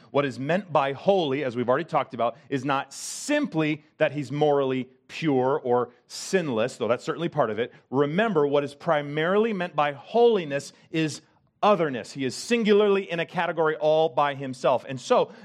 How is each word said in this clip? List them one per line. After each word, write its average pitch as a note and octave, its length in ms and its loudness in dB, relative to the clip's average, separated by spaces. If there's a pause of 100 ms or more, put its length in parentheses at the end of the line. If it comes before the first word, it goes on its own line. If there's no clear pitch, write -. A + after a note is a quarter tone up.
what C#3+ 160 0
is A#2+ 140 -6
meant D#3+ 320 -2
by C#3 220 2
holy, D3+ 500 0
as A#2+ 120 -4
we've A#2+ 140 0
already C#3+ 140 4
talked C#3 320 -4
about, A#2 200 -2 (120)
is C3+ 180 -4
not C#3 280 -2
simply D#3+ 920 -2 (140)
that D3+ 140 2
he's C3+ 200 -8
morally C#3 580 0 (180)
pure C#3 560 0
or B2 280 0 (160)
sinless, C3+ 680 -2
though A2+ 100 -2
that's B2 160 0
certainly D#3+ 260 -4
part B2+ 220 0
of G#2+ 80 -4
it. - 140 -4 (180)
Remember, D3 560 2
what C#3+ 160 2
is C3+ 100 -8
primarily E3 800 0
meant F3 220 -8
by D3 160 2
holiness E3+ 840 0 (160)
is D#3+ 320 -4 (400)
otherness. E3 520 2
He C#3 100 -6
is B2+ 100 -2
singularly G#3 760 2
in E3+ 80 -4
a E3 60 -2
category D#3+ 500 0
all D#3 320 4
by C#3+ 260 0
himself. C3 540 0
And C3 120 -8
so, G#3+ 320 2 (140)